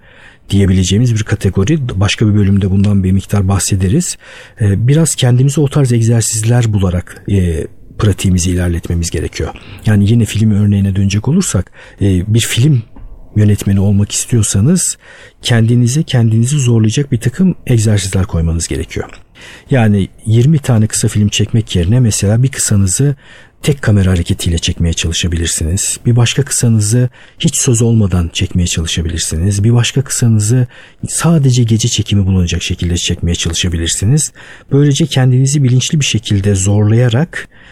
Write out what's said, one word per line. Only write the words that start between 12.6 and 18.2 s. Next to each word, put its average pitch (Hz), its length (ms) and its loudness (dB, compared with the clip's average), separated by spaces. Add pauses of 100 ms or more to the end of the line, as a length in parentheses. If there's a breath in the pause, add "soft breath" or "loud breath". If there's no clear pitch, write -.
yönetmeni 104 440 2
olmak 101 320 0
istiyorsanız 117 880 0 (440 loud breath)
kendinize 120 640 2
kendinizi 117 560 0
zorlayacak 117 520 0
bir 117 60 0
takım 175 380 0 (120)
egzersizler 101 560 0